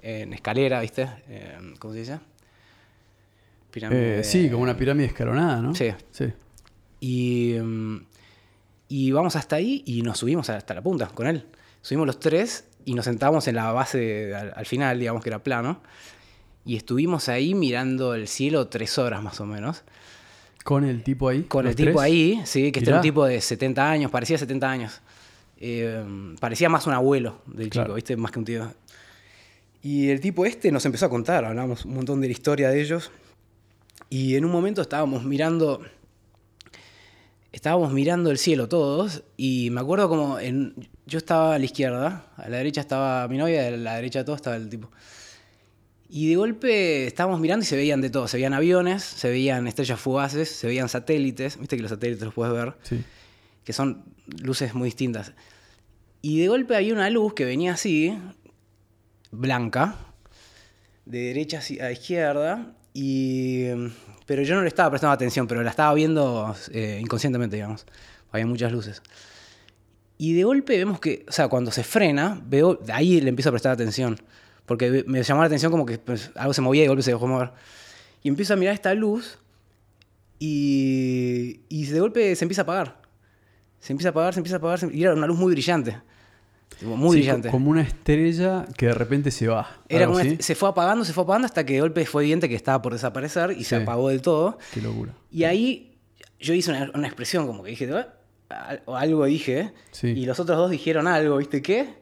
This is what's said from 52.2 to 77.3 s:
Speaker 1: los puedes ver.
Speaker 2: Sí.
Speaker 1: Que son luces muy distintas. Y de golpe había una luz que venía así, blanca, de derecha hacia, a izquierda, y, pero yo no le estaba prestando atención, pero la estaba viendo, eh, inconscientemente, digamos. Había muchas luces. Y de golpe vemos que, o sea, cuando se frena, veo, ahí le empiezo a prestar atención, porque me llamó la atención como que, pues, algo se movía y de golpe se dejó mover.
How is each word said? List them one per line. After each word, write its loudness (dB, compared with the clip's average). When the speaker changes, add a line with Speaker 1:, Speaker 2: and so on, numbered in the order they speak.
Speaker 1:
los -8
puedes 0
ver. -4
Speaker 2:
Sí. -4
Speaker 1:
Que -8
son -4
luces -4
muy -2
distintas. -6
Y 0
de 4
golpe 2
había 2
una 2
luz 2
que 0
venía 0
así, 0
blanca, 0
de -8
derecha -4
hacia, -8
a -4
izquierda, -2
y, -2
pero 0
yo 2
no 2
le 2
estaba 4
prestando 2
atención, 0
pero -4
la -2
estaba 4
viendo, 2
eh, -4
inconscientemente, -2
digamos. -8
Había -2
muchas -2
luces. -8
Y 0
de 4
golpe 4
vemos 0
que, -2
o -10
sea, 2
cuando 0
se -2
frena, 2
veo, 4
ahí 4
le 2
empiezo 2
a 2
prestar 2
atención, -2
porque 2
me 0
llamó 4
la 6
atención 2
como 2
que, -4
pues, -6
algo -2
se 0
movía 6
y 10
de 6
golpe 2
se 2
dejó 0
mover. 0